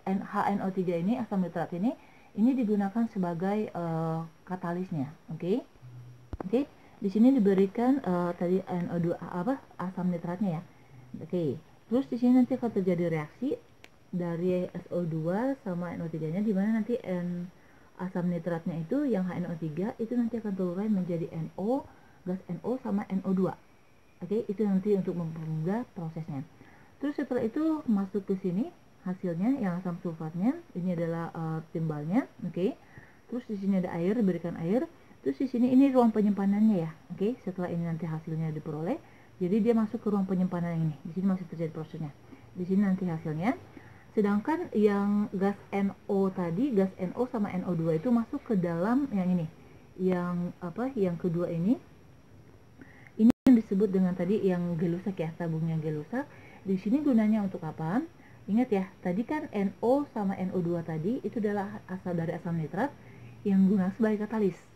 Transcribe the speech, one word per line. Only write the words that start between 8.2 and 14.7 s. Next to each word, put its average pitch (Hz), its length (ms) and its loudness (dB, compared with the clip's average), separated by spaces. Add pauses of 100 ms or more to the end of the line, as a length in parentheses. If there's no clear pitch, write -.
tadi 185 320 2
N 175 160 -2
O 170 160 -2
dua, 170 160 0
apa, 190 400 -4 (240)
asam 185 240 -2
nitratnya 175 520 -2
ya. - 20 -10 (580)
Oke, 160 400 -2 (320)
terus 262 160 0
di - 80 -6
sini 247 240 6
nanti 254 160 2
akan 240 160 -2
terjadi 175 400 2
reaksi 160 480 -4 (560)
dari 175 560 0